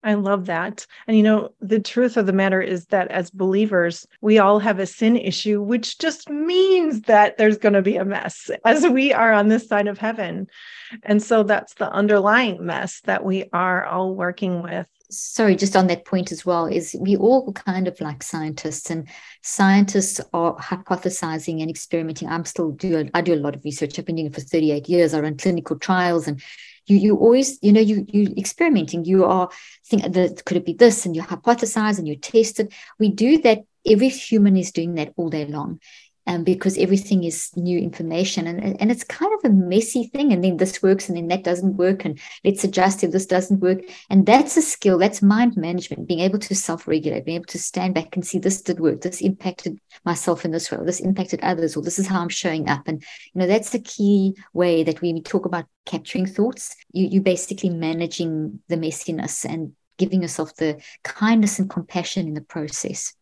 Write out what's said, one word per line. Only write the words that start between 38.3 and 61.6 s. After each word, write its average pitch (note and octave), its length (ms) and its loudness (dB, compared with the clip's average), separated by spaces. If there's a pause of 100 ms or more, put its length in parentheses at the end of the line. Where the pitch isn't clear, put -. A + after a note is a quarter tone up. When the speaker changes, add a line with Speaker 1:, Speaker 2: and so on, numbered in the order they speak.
Speaker 2:
and, F#3+ 340 -6
and G#3+ 100 2
it's A#3+ 140 -4
kind - 300 -4
of G#4 100 -4
a A#3+ 80 6
messy G3 520 2
thing. C#4 280 0
And F3 100 2
then F#3 140 0
this F#3+ 260 -2
works, G3 240 2
and F3 120 -4
then E3+ 100 -6
that F#3+ 160 -2
doesn't F3+ 320 0
work, F#3+ 300 0
and D3+ 120 -6 (240)
let's G3 220 0
adjust F#3+ 400 2
if F3 60 0
this F#3+ 160 -2
doesn't F#3 340 0
work. F#3 220 0 (260)
And G3 160 6
that's C4+ 320 4
a D#4+ 60 4
skill, - 340 0
that's G3+ 240 2
mind A3 380 4
management, E3+ 500 -6
being E3+ 120 -2
able F#3+ 180 0
to G#3 160 -6
self-regulate, D#3+ 720 -4
being D#3+ 80 -6
able E3+ 100 -8
to - 140 -12
stand F#3 360 -4
back D#3+ 220 -4
and F3+ 100 -6
see, - 120 -4
"This F#3+ 240 -2
did E3+ 180 -6
work, D#3+ 220 0
this F3+ 180 -8
impacted F#3+ 580 -6 (280)
myself E3+ 400 -2
in E3 40 -2
this D#3+ 200 -6
way, - 120 -6
this F3 180 -4
impacted F#3+ 420 -2
others, E3 340 -2
or D3+ 60 -6
this E3+ 160 -6
is G3 80 -2
how F#3 160 -2
I'm F3 80 -6
showing D#3+ 400 -4
up." C#3 180 -4
And, D#3 140 -6
you - 380 -12
know, F#3 60 2
that's A3 280 0
a A#3+ 40 -2
key G3+ 560 0 (200)
way E3+ 280 2
that D#3 200 -2
when E3+ 140 -2
we E3 40 -6
talk F#3+ 240 -4
about F3 220 -6 (180)
capturing F3 400 -6
thoughts, G#3 500 -4 (160)
you, F#3 160 0
you're F#3+ 160 2
basically F#3+ 460 -2
managing E3 1000 -4
the E3 100 -2
messiness - 640 -8
and D#3+ 300 -8 (240)
giving F#3 240 0
yourself D#3+ 340 -8
the D3+ 240 -4 (220)
kindness G#3+ 560 2
and F#3+ 100 -2